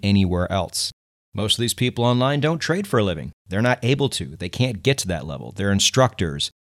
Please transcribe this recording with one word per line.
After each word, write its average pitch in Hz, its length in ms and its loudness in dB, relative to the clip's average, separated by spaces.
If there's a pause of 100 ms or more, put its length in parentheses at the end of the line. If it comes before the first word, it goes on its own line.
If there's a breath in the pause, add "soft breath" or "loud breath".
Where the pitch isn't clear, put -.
anywhere 92 480 2
else. - 400 -4 (440)
Most 101 220 0
of 113 40 -2
these 117 120 0
people 120 320 0
online 127 360 2
don't 160 180 0
trade 196 260 -2
for 127 140 2
a 104 40 4
living. 80 280 -2 (180)
They're 92 100 -2
not 123 240 2
able 135 260 2
to. - 260 -8
They 90 140 -8
can't 123 340 -2
get 135 160 2
to - 80 -6
that 80 180 -4
level. 65 260 -10
They're 98 200 -2
instructors. 98 800 2 (200)